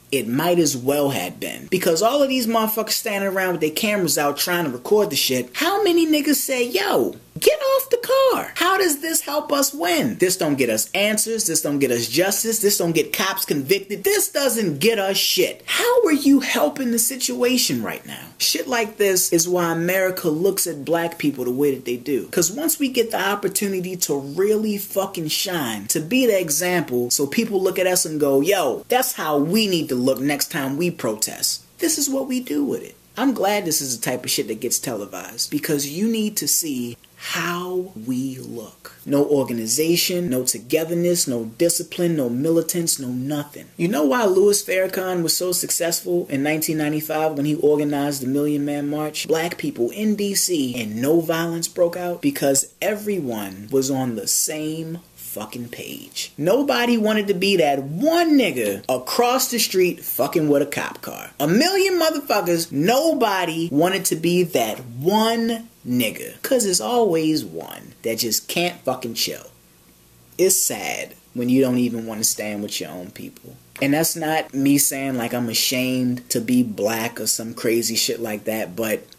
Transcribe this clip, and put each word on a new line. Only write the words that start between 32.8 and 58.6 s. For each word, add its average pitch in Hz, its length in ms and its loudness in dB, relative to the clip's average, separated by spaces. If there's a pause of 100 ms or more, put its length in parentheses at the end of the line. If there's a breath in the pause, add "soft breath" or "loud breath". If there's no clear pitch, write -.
it. - 120 -18 (220)
I'm 254 180 2
glad 208 300 0
this 156 160 0
is 131 180 -6
the - 60 -8
type 127 200 -2
of 131 60 -4
shit 139 160 0
that 110 140 -6
gets 117 180 -2
televised 101 720 -6
because 143 380 -2
you 170 180 -2
need 214 300 0
to 147 100 -4
see 123 500 -2 (200)
how 180 720 -4 (160)
we 131 320 -4
look. 117 540 -14 (120)
No 143 200 2
organization, 147 1080 0
no 127 140 0
togetherness, 165 800 0
no 120 200 -2 (120)
discipline, 170 560 0
no 139 140 0
militants, 165 720 0
no 131 80 -6
nothing. 139 560 -6 (120)
You 170 120 0
know 269 160 0
why 254 200 2
Louis 202 380 4
Farrakhan 185 600 -2
was 160 120 0
so 180 140 -2
successful 175 800 -2
in 139 140 0
nineteen 156 340 0
ninety-five 151 540 0
when 143 120 -2
he 151 120 0
organized 147 640 2
the 123 60 -4
Million 143 360 0
Man 143 240 -4
March? 151 380 -4
Black 165 320 0
people - 320 -2
in 214 240 0
D 202 220 -2
C 135 440 0
and 110 220 -4
no 160 180 4
violence 165 460 -2
broke 175 300 0
out 175 260 -6
because 139 440 2 (140)
everyone 143 920 -4
was 135 180 2
on 131 240 0
the 95 140 -6
same 160 720 -4 (140)
fucking 120 540 -12
page. - 720 -12
Nobody 240 580 4
wanted 214 320 2
to 202 60 4
be 190 240 2
that 143 240 4
one 294 560 4
nigga 123 500 2